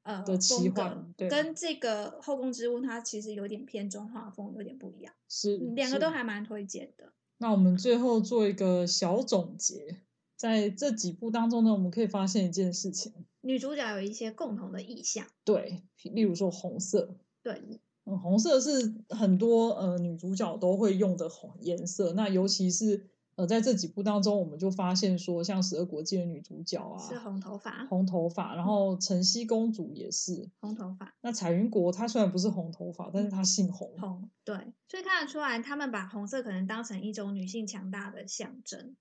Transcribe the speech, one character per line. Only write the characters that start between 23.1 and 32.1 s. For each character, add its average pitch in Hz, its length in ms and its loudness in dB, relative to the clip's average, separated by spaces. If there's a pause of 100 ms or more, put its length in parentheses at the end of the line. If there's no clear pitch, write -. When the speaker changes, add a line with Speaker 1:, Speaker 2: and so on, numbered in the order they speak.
Speaker 2:
呃， 185 100 0
在 226 160 4
这 240 120 4
几 180 140 0
部 196 140 -6
当 208 200 2
中， 208 180 4
我 180 40 2
们 151 140 -6
就 190 140 0
发 185 240 2
现 185 220 2
说， 170 260 -2
像 190 220 0
《十 175 120 -4
二 175 80 0
国 156 160 -6
记》 185 180 -2
的 175 60 -2
女 160 160 -6
主 151 220 -14
角 - 180 -6
啊， - 160 -10 (100)
Speaker 1:
是 240 120 -8
红 202 200 -8
头 190 180 -10
发。 - 280 -10
Speaker 2:
红 190 200 4
头 175 220 2
发， 170 280 -4
然 175 100 -2
后 196 320 4
晨 185 260 2
曦 226 220 0
公 226 260 2
主 180 220 -6
也 - 160 -10
是。 - 320 -4
Speaker 1:
嗯。 180 100 -14 (100)
红 214 140 -6
头 190 240 -8
发。 190 220 -16
Speaker 2:
那 240 100 -4
彩 190 220 -2
云 214 160 4
国 180 220 2
她 214 160 -2
虽 226 140 2